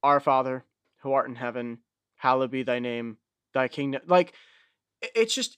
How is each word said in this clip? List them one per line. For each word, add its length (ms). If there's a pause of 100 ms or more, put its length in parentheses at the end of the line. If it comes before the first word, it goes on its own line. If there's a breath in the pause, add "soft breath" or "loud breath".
Our 160
Father, 460 (360)
who 120
art 160
in 60
heaven, 440 (360)
hallowed 360
be 120
thy 160
name, 380 (360)
thy 140
kingdom, 400
like, 260 (720 soft breath)
i-, 120
it's 180
just 240